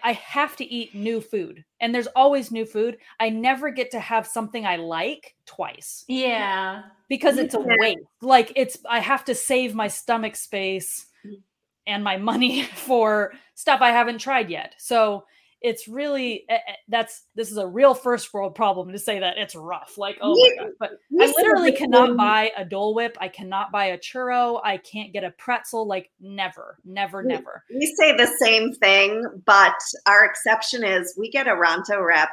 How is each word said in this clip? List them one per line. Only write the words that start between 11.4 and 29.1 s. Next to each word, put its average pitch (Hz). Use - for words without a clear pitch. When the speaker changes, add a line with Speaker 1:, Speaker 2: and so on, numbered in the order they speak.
Speaker 1:
and 208
my 196
money 240
<laughs> -
for 214
stuff 277
I 240
haven't 233
tried 240
yet. -
So 214
it's 233
really, 254
eh, 226
eh, 202
that's, 226
this 214
is 214
a 196
real 247
first -
world 196
problem 185
to 202
say 202
that 185
it's 196
rough. 165
Like, 202
oh 202
my 330
Speaker 3:
We, 494
Speaker 1:
God! 427
But 427
Speaker 3:
we 339
Speaker 1:
I -
Speaker 3:
said 285
Speaker 1:
literally 370
Speaker 3:
the -
Speaker 1:
cannot 247
Speaker 3:
same 240
Speaker 1:
buy 214
a 196
Dole 202
Whip. 233
I 185
cannot 190
buy 202
a 180
churro. 247
I 202
can't 208
get 196
a 175
pretzel. 226
Like, 190
never, 196
never, 190
Speaker 3:
We, 262
Speaker 1:
never. -
Speaker 3:
we 277
say 302
the 233
same 226
thing, 196